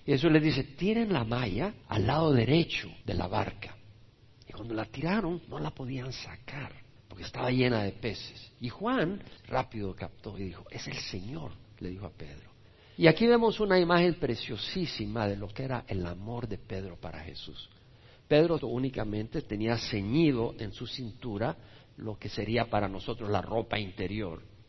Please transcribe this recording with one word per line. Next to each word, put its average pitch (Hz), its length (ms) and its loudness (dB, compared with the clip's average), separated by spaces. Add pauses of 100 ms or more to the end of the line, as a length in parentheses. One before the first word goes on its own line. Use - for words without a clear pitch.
Y 143 60 4
Jesús 147 200 6
les 156 100 8
dice, 135 220 4
"Tiren 214 480 0
la 127 120 2
malla 120 500 0 (140)
al 104 180 2
lado 151 260 6
derecho 139 580 4 (140)
de 98 100 -4
la 90 140 0
barca." - 480 -4 (720)
Y - 40 -14
cuando 113 220 -8
la 110 120 -4
tiraron, 170 640 -2
no 127 100 -8
la 151 120 -4
podían 131 420 -6
sacar, - 600 -12 (360)
porque 98 160 -14
estaba 127 260 -2
llena 127 320 4
de 98 100 0
peces. - 680 -8
Y 123 100 -6
Juan 202 520 -2 (260)
rápido 113 460 -4
captó 95 440 -10
y 98 60 -6
dijo, 87 260 -10
"Es - 160 -10
el - 100 -8
Señor", 113 560 -8 (280)
le 90 100 -6
dijo 95 160 -10
a - 40 -12
Pedro. 73 400 -16 (460)
Y 165 120 8
aquí 160 180 6
vemos 233 320 6
una 190 220 6
imagen 175 340 6
preciosísima 113 1120 -2
de 101 100 0
lo 104 120 -6
que - 160 -8
era 131 240 -4
el 90 180 -2
amor 101 400 -6
de 101 120 -6
Pedro 95 420 -10
para 87 200 -10
Jesús. - 480 -14 (600)
Pedro 156 380 6
únicamente 117 760 -2
tenía 110 340 0
ceñido 117 800 2
en 104 140 -8
su 120 140 -10
cintura 113 720 -6 (400)
lo 104 220 -8
que 107 100 -8
sería 113 380 0
para 101 220 2
nosotros 104 420 -6
la 95 120 2
ropa 113 360 -2
interior. 95 640 -4 (260)